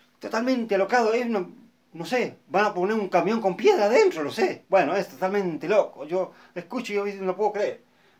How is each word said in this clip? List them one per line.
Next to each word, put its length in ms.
totalmente 560
alocado, 380
es 140
una, 200
no 120
sé, 340
van 160
a 100
poner 220
un 120
camión 320
con 160
piedra 280
adentro, 400
no 80
sé. 360
Bueno, 280
es 120
totalmente 600
loco, 380
yo 260
escucho 520
y 100
yo 60
no 140
puedo 160
creer. 320